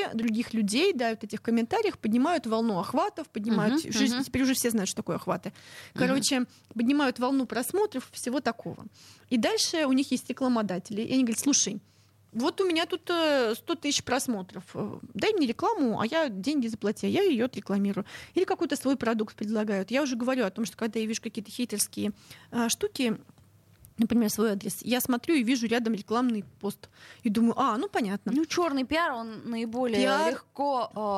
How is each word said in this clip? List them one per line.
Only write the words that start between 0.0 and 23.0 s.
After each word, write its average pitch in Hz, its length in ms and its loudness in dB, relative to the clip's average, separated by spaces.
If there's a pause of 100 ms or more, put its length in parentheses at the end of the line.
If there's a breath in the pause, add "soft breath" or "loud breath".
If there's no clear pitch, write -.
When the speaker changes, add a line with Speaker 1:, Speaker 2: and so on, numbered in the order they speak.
Speaker 1:
других 226 400 0
людей, 226 400 2
да, 240 160 0
вот 226 160 -6
этих 208 160 -8
комментариях 269 560 0
поднимают 262 500 2
волну 220 320 0
охватов, 330 480 -2
поднимают 220 560 0
Speaker 2:
Мгм, - 100 -6
Speaker 1:
жизнь. 240 220 2
Speaker 2:
мгм. 269 80 -2
Speaker 1:
Теперь 262 200 0
уже 262 100 4
все 247 160 0
знают, 214 180 0
что - 100 -6
такое 175 200 -4
охваты. 180 340 -6 (420 loud breath)
Speaker 2:
Мгм. - 140 -10
Speaker 1:
Короче, 262 380 2 (280 soft breath)
поднимают 277 460 2
волну 262 260 2
просмотров, 262 680 -2
всего 254 260 -2
такого. - 460 -4 (440 loud breath)
И 254 80 2
дальше 320 480 2
у 262 60 2
них 269 200 2
есть - 180 -2
рекламодатели, 220 720 -2
и 233 120 -4
они 262 100 4
говорят: 226 160 0
«Слушай, 214 420 0 (500 soft breath)
вот 247 300 0
у 381 60 4
меня 339 180 2
тут, - 240 -6
э, 294 460 2
сто - 200 -4
тысяч - 280 -2
просмотров, 214 600 -4 (100)
э, - 260 -6 (140)
дай 403 200 2
мне 311 140 4
рекламу, 302 540 0
а - 40 2
я 311 240 0
деньги 226 380 -2
заплати, 214 400 -2
а - 20 2
я 285 140 2
ее 254 220 2
отрекламирую». 202 600 -2 (300 loud breath)
Или 370 100 2
какой-то 339 320 -2
свой 269 180 2
продукт 220 400 -2
предлагают. 208 560 -2
Я 262 100 2
уже 262 140 -2
говорю 247 300 0
о 190 40 -2
том, 226 160 -4
что - 120 -10
когда 226 220 -4
я 220 60 -2
вижу 220 160 -4
какие-то 220 300 -8
хейтерские, 208 600 -4 (400 loud breath)
э, 233 180 0
штуки, 247 480 -2 (800)